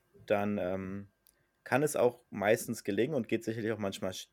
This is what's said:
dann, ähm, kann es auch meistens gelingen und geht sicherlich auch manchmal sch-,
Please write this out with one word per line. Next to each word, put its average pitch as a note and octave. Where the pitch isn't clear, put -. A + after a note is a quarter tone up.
dann, G#2
ähm, F#2+
kann C3+
es D3
auch B2
meistens A2
gelingen A2+
und A#2
geht A2+
sicherlich A2+
auch G#2
manchmal G2
sch-, -